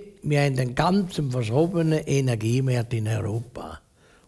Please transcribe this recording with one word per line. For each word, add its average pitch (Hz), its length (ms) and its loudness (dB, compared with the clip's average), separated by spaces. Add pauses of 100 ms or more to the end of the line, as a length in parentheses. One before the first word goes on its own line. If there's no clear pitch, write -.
(240)
wir 147 180 2
haben 139 180 0
einen 123 160 -2
ganz 180 540 2
verschobenen 156 760 2
Energiemarkt 123 880 0
in 110 140 -2
Europa. 104 720 -4 (480)